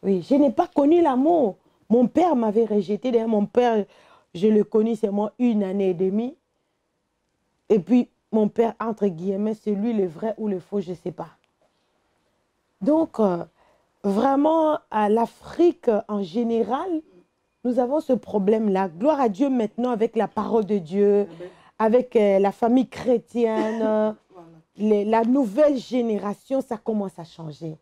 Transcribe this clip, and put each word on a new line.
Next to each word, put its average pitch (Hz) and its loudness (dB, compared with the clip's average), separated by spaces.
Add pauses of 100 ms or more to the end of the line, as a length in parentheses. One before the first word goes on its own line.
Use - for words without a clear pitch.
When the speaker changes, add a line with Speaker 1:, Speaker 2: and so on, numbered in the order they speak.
Speaker 1:
Oui, 185 -2
je - 2
n'ai 285 4
pas 349 0
connu 302 4
l'amour. 269 2 (320)
Mon 233 4
père 330 2
m'avait 226 0
rejeté. 208 -2
D'ailleurs, 226 0
mon 208 0
père, 226 0 (480)
je 175 0
le 214 4
connais 220 0
seulement 208 -4
une 233 0
année 190 -2
et - 0
demie. 202 -2 (1300)
Et 220 4
puis, 226 0 (220)
mon 214 2
père, 226 -2
entre 220 -4
guillemets, 196 -4
c'est 214 -6
lui 220 -4
le 202 0
vrai 190 -8
ou 220 -6
le 190 -4
faux, 202 -6
je 180 -8
sais 175 -12
pas. 160 -14 (1500)
Donc, 311 0
euh, 180 0 (580)
vraiment, 285 0 (100)
à 214 -2
l'Afrique 233 0 (180)
en 208 -4
général, 233 -4 (640)
nous 247 0
avons 262 -2
ce - -4
problème-là. 208 0
Gloire 269 -2
à 240 2
Dieu 214 -2
maintenant 247 -2
avec 214 -2
la 214 0
parole 214 -2
de 208 -2
Dieu, 202 2
Speaker 2:
Amen. 175 -10 (280)
Speaker 1:
avec, 233 2
euh, 202 4
la 196 2
famille 240 2
chrétienne, 220 -2
Speaker 2:
<laughs> 214 0 (180)
Voilà. 175 -20 (300)
Speaker 1:
les, 208 2
la 220 2
nouvelle 262 2
génération, 220 -4
ça 262 -8
commence 208 -6
à 170 -14
changer. 156 -14